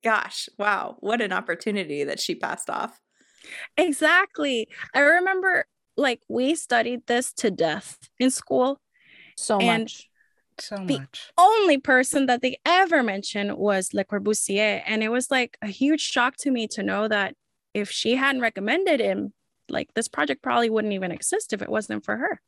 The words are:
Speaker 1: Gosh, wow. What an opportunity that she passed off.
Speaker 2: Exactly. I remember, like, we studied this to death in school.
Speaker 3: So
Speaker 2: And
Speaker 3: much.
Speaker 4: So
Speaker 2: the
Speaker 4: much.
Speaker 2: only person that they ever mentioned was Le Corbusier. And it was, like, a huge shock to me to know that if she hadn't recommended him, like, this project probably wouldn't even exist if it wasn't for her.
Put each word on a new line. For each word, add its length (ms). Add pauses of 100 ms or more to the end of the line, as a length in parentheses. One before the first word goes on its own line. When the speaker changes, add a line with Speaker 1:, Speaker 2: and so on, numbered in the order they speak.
Speaker 1:
Gosh, 440 (100)
wow. 420
What 200
an 120
opportunity 720
that 160
she 140
passed 360
off. 300 (760)
Speaker 2:
Exactly. 920 (260)
I 60
remember, 680 (300)
like, 320
we 260
studied 520
this 280
to 160
death 480 (200)
in 120
school. 500 (560)
Speaker 3:
So 220
Speaker 2:
And 260
Speaker 3:
much. 240 (520)
Speaker 4:
So 240
Speaker 2:
the 140
Speaker 4:
much. 400
Speaker 2:
only 400
person 480
that 160
they 220
ever 380
mentioned 540
was 380
Le 100
Corbusier. 840
And 160
it 60
was, 220
like, 320
a 60
huge 320
shock 380
to 120
me 180
to 140
know 260
that 260 (400)
if 160
she 260
hadn't 260
recommended 580
him, 320 (360)
like, 260
this 140
project 340
probably 280
wouldn't 240
even 180
exist 400
if 100
it 60
wasn't 360
for 120
her. 320